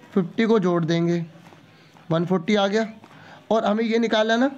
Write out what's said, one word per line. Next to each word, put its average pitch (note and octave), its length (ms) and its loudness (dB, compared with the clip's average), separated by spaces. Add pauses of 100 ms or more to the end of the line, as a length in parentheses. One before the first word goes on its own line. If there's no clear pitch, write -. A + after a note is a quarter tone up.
(140)
फिफ्टी G3 320 -2
को A3 140 4
जोड़ F3 260 0
देंगे, E3+ 400 0 (880)
वन E3+ 140 0
फ़ोर्टी F#3 300 -2
आ G3+ 120 2
गया। G#3+ 200 -2 (640)
और A3 140 0
हमें G#3+ 180 0
ये A3+ 160 0
निकालना A3+ 340 0
है A#3 60 2
ना, C#4 180 2